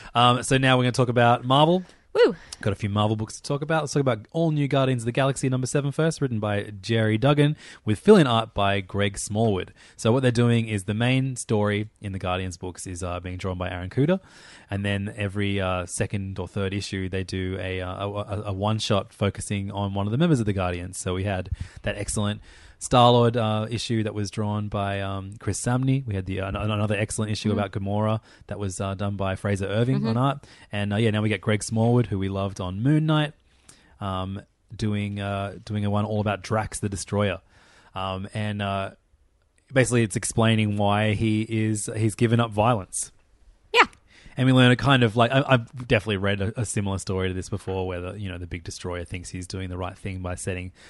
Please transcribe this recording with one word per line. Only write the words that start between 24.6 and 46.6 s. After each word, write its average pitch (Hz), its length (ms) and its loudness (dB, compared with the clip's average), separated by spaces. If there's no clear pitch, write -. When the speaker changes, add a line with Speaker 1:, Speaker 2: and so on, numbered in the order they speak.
Speaker 1:
by, 98 340 -4
um, 98 380 -8
Chris - 200 -4
Samney. 131 480 0
We 104 80 -4
had 92 100 -4
the, 95 160 -4
uh, 95 80 -4
an-, 98 60 -4
another 104 400 0
excellent 107 360 -2
issue 107 180 -2
Speaker 2:
Mm. 104 40 2
Speaker 1:
about 98 200 -2
Gamora 107 480 -2
that 101 100 -10
was, 98 240 -6
uh, 98 140 -4
done 101 220 -4
by 95 180 -2
Fraser 98 320 -2
Irving 120 300 0
Speaker 2:
Mm-hmm. 135 100 -2
Speaker 1:
on 113 100 0
art. 139 300 -2
And, 101 200 -2
uh, 101 40 0
yeah, 113 160 2
now 107 100 0
we 107 80 2
get 101 120 -2
Greg 107 220 0
Smallwood, 117 440 2
who 101 100 -4
we 95 100 -2
loved 95 320 -4
on 95 220 -6
Moon 151 240 2
Knight, 151 280 0
um, 95 420 -4
doing, 101 440 -4
uh, 101 440 -4
doing 104 220 -4
a 101 60 0
one 104 140 0
all 104 160 -2
about 101 200 0
Drax 110 380 -4
the 104 100 -2
Destroyer. 98 500 -2
Um, 95 400 -6
and, 104 300 -4
uh, 98 280 -2
basically 123 300 4
it's 110 140 0
explaining 110 640 2
why 104 360 2
he 110 300 0
is, 110 520 -2
he's 110 200 0
given 117 240 4
up 117 120 0
violence. 104 600 0
Speaker 2:
Yeah. - 120 6
Speaker 1:
And 131 80 4
we 131 80 6
learn 127 180 8
a 123 60 6
kind 123 260 4
of, 107 120 2
like, 120 160 4
I, 135 140 4
I've 123 420 0
definitely 107 300 2
read 98 240 0
a, 98 200 -4